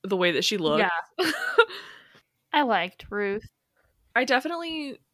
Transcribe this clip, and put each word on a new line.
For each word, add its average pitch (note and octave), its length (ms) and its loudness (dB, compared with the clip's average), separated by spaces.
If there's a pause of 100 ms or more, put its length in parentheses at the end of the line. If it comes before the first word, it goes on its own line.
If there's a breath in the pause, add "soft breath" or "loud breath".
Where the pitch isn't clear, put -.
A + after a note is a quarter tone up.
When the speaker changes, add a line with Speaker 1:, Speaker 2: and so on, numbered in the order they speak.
Speaker 1:
the G3 120 -2
way F3+ 180 4
that D3 120 0
she G#3+ 120 0
looks. D#3 320 2 (300)
Speaker 2:
Yeah. E4 120 2
Speaker 1:
<laughs> - 1200 -2
Speaker 2:
I D4 80 4
liked F#3+ 480 0
Ruth. G3+ 400 -4 (640)
Speaker 1:
I B3 80 2
definitely D#4 760 -4 (140)